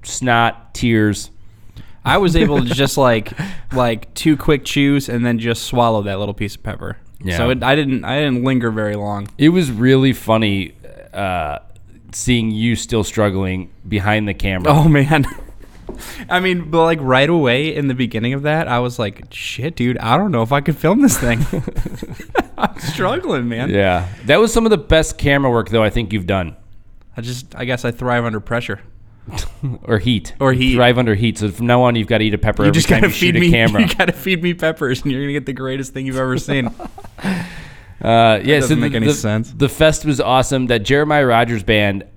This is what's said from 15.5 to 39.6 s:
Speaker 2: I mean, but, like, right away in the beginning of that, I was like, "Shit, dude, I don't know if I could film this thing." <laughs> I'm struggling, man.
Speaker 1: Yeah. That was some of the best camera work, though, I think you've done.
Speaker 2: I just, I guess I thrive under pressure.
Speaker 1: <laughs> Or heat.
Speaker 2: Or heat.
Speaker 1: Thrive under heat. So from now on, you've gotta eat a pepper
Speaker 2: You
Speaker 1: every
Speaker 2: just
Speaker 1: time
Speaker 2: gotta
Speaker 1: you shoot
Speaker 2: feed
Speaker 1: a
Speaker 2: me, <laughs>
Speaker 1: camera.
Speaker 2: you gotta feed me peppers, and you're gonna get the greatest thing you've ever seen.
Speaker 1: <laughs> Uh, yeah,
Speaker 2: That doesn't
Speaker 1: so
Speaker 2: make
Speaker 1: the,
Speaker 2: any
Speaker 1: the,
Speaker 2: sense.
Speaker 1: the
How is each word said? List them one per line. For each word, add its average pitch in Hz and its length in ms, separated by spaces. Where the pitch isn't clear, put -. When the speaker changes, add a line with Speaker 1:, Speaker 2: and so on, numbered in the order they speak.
Speaker 2:
I 180 100
mean, 180 300
but, 165 140
like, 165 180
right 131 280
away 147 460
in 143 120
the 135 60
beginning 120 400
of 139 100
that, 156 240
I 120 120
was 123 200
like, 101 320
"Shit, - 440
dude, 123 240
I 117 180
don't 196 140
know 120 100
if 113 100
I 143 100
could 147 160
film 202 240
this 269 160
thing." 117 340
<laughs> - 1080
I'm - 220
struggling, 185 680
man. 117 200
Speaker 1:
Yeah. 92 380
That 143 140
was 226 140
some 226 120
of 220 40
the 214 80
best 160 400
camera 139 340
work, 113 180
though, 110 140
I 104 60
think 104 240
you've 98 120
done. 90 300
Speaker 2:
I 120 60
just, 123 340
I 127 100
guess 123 200
I 120 60
thrive 120 340
under 110 140
pressure. 117 420
Speaker 1:
<laughs> - 120
Or 110 140
heat. 123 420
Speaker 2:
Or 135 100
heat. 127 240
Speaker 1:
Thrive 123 220
under 117 180
heat. 110 220
So 104 120
from 113 180
now 123 160
on, 123 120
you've 110 140
gotta 110 160
eat 104 80
a 104 40
pepper 107 260
Speaker 2:
You - 60
Speaker 1:
every 151 60
Speaker 2:
just 160 140
Speaker 1:
time 170 120
Speaker 2:
gotta 208 60
Speaker 1:
you - 60
shoot 180 200
Speaker 2:
feed - 40
Speaker 1:
a - 20
Speaker 2:
me, 175 120
<laughs> - 0
Speaker 1:
camera. 117 320
Speaker 2:
you 175 120
gotta 180 160
feed 185 320
me 175 100
peppers, 156 500
and 143 80
you're 131 100
gonna 143 100
get 143 140
the 139 80
greatest 131 400
thing 135 120
you've 131 120
ever 127 200
seen. 131 400
Speaker 1:
<laughs> - 60
Uh, 113 420
yeah, 143 120
Speaker 2:
That 143 60
doesn't 131 160
Speaker 1:
so 117 40
Speaker 2:
make 143 100
Speaker 1:
the, 123 60
Speaker 2:
any 113 80
Speaker 1:
the, 147 80
Speaker 2:
sense. 110 400
Speaker 1:
the 139 160